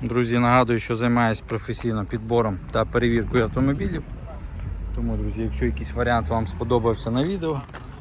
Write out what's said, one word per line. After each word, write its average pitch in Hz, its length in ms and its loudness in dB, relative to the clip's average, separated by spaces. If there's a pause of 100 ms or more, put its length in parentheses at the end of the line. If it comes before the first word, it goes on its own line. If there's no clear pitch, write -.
Друзі, 120 380 2
нагадую, 120 400 6
що 117 160 -2
займаюсь 120 460 2
професійно 113 640 -4
підбором 110 540 0 (120)
та 113 140 2
перевіркою 117 580 2
автомобілів. 139 600 0 (920)
Тому, 117 220 -2
друзі, 107 240 -2
якщо 113 240 -2
якийсь 113 280 -2
варіант 120 360 2
вам 113 180 0
сподобався 117 640 0
на 127 120 2
відео, 165 380 -2 (400)